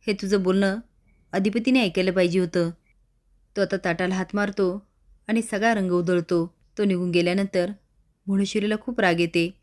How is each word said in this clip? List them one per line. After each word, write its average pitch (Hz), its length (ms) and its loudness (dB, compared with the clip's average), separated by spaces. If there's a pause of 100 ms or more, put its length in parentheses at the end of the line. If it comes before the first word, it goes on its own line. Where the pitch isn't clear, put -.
हे 214 60 0
तुझं 196 300 0
बोलणं 190 360 2 (520)
अधिपतीने 233 500 2
ऐकायला 185 300 0
पाहिजे 180 280 2
होतं." 175 320 0 (840)
तो 202 40 0
आता 196 140 0 (100)
ताटाला 185 300 -2
हात 185 180 -2
मारतो 202 540 -2 (400)
आणि 226 140 0
सगळा 220 320 0
रंग 190 180 0
उधळतो. 175 640 0 (220)
तो 214 60 0
निघून 180 280 0
गेल्यानंतर 180 600 0 (560)
भुवनेश्वरीला 202 540 0
खूप 240 180 -6
राग 175 200 4
येते. 170 320 0 (120)